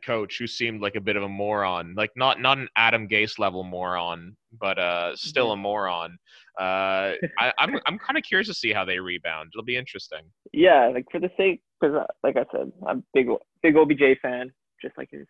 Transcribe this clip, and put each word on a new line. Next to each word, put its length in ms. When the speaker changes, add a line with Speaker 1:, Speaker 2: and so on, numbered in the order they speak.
Speaker 1:
coach, 320
who 100
seemed 340
like 140
a 60
bit 140
of 80
a 60
moron, 640
like, 200
not, 260
not 160
an 100
Adam 300
Gase 320
level 240
moron, 720
but, 200
uh, 360
still 320
Speaker 2:
Mm-hmm. 120
Speaker 1:
a 40
moron. 540
Uh, 540
Speaker 2:
<laughs> 120
Speaker 1:
I, 180
I'm, 280
I'm 140
kinda 220
curious 260
to 60
see 200
how 120
they 140
rebound. 540
It'll 120
be 120
interesting. 440
Speaker 2:
Yeah, 400
like, 180
for 80
the 180
sake, 240
'cause, 120
uh, 120
like 140
I 140
said, 200
I'm 160
big, 140
big 140
O 100
B 100
J 260
fan, 300
just 160
like 140
his 180